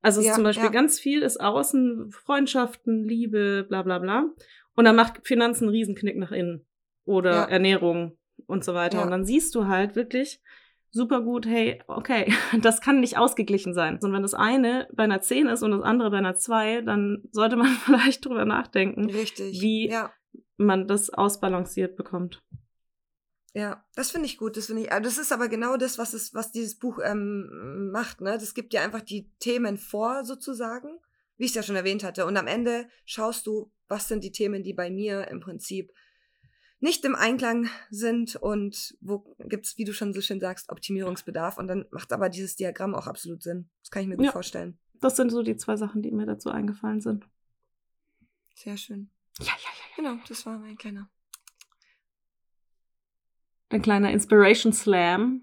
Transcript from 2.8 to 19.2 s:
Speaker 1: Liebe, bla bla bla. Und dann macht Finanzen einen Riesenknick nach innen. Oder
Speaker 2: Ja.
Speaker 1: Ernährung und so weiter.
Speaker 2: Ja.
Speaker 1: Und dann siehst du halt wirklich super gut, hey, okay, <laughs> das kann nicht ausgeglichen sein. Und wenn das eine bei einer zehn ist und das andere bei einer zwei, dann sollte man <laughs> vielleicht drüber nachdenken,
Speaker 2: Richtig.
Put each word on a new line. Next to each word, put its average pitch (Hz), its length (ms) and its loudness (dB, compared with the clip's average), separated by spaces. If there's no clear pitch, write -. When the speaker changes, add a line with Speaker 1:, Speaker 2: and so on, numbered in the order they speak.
Speaker 1:
Liebe, 208 640 0
bla 190 140 -2
bla 180 160 0
bla. 226 320 0
Und 233 100 8
dann 220 120 10
macht 233 300 4
Finanzen 240 380 2
einen 214 100 2
Riesenknick 202 420 -2
nach 190 160 -6
innen. 175 340 -4
Oder 185 280 4
Speaker 2:
Ja. 196 140 4
Speaker 1:
Ernährung 175 720 2
und 185 180 -4
so 180 100 -2
weiter. 175 240 0
Speaker 2:
Ja. 175 60 2
Speaker 1:
Und 175 60 0
dann 185 140 0
siehst 262 300 0
du 220 120 2
halt 196 300 2
wirklich 247 440 -2
super 240 300 2
gut, 233 240 -2
hey, 226 400 0
okay, 220 460 0
<laughs> 226 160 2
das 226 180 6
kann 277 200 6
nicht 240 160 2
ausgeglichen 196 580 2
sein. 165 280 0
Und 196 100 2
wenn 196 100 0
das 196 120 -2
eine 247 580 2
bei 220 120 2
einer 196 160 2
zehn 269 260 4
ist 233 160 0
und 214 80 2
das 202 120 0
andere 226 280 2
bei 202 80 2
einer 185 160 0
zwei, 226 480 0
dann 208 480 0
sollte 220 260 2
man 247 120 6
<laughs> 247 160 0
vielleicht 254 420 6
drüber 226 180 0
nachdenken, 208 640 0
Speaker 2:
Richtig. 196 520 -6